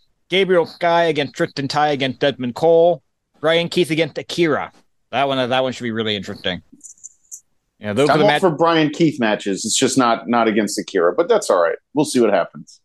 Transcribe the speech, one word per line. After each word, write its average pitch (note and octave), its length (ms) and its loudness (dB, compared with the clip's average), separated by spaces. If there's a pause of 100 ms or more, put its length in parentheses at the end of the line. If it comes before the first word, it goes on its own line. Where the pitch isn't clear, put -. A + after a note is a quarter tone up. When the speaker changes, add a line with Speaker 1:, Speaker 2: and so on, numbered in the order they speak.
(300)
Speaker 1:
Gabriel F3+ 360 2
Sky E3+ 400 0
against D3 280 -2
Tristan D#3 340 -4
Ty D3+ 220 0
against C3 300 -4
Desmond B2+ 360 -2
Cole. E3 460 2 (380)
Brian E3 300 0
Keith F3 220 0
against D#3 260 -2
Akira. C3 540 -2 (400)
That C3+ 160 0
one, C3 220 -2
that C3 140 0
one C3 100 -2
should A#2+ 100 -14
be A#2 80 -4
really A2 240 -2
interesting. F#2 460 -8 (1160)
Yeah, G#2 120 -8
those C#3 180 2
Speaker 2:
I'm D3 60 4
Speaker 1:
are - 40 4
the - 40 4
Speaker 2:
all - 80 4
Speaker 1:
ma- D3 80 2
Speaker 2:
for F#3 120 2
Brian D#3+ 380 2
Keith D#3 300 0
matches. G#2 460 -2
It's G#2+ 120 -4
just C3 200 0
not, A#2 320 0
not A#2 180 2
against G#2 320 -2
Akira, F2+ 340 0
but E3+ 140 0
that's G#3+ 220 0
all F#2 120 4
right. E2 140 0 (180)
We'll C#3+ 120 0
see B2+ 160 0
what G#2 120 2
happens. - 520 -4